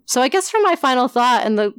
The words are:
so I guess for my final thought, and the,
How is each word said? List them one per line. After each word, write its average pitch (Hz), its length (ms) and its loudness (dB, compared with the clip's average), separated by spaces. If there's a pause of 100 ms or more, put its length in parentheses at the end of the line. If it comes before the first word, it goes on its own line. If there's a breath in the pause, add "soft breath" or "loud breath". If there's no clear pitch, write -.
so - 140 -2
I 262 80 2
guess 370 200 -2
for 440 140 -2
my 359 120 2
final 262 320 0
thought, 247 380 0
and 214 140 -2
the, 208 200 -2